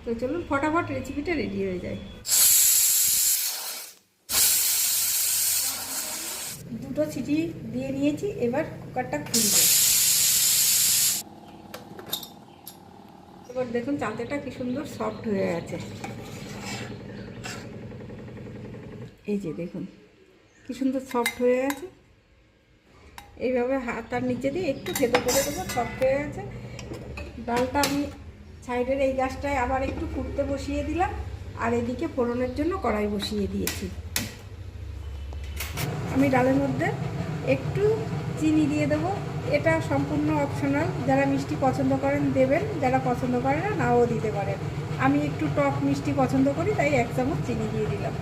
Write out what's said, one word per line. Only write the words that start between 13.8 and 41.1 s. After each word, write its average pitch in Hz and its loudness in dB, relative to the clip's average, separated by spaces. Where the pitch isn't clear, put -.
চালতাটা 233 -4
কি 262 -6
সুন্দর 262 -2
সফট 214 -4
হয়ে 190 2
আছে। 170 -8
এই 208 0
যে 160 -6
দেখুন 175 -8
কি - -12
সুন্দর 262 0
সফট 240 0
হয়ে 247 6
আছে। 285 -6
এইভাবে 254 2
হাতার 233 -4
নিচে 247 0
দিয়ে 359 0
একটু - -6
থেতো 240 4
করে 247 4
দেবো, 302 -4
সফট 233 -2
হয়ে 269 4
আছে। 370 -8
ডালটা 254 2
আমি 285 0
সাইডের 247 0
এই 262 2
গাছটায় 269 -2
আবার 262 0
একটু 320 -4
ফুটতে 269 -4
বসিয়ে 285 -2
দিলাম, 339 0
আর 233 2
এদিকে 247 -2
ফোড়নের 247 0
জন্য 320 0
কড়াই 208 2
বসিয়ে 196 -2
দিয়েছি। 196 -2
আমি 277 6
ডালের 262 6
মধ্যে 269 0
একটু - 0
চিনি 311 6
দিয়ে 302 2
দেবো। 311 0
এটা 320 4
সম্পূর্ণ 294 2
অপশনাল, 285 0
যারা 269 6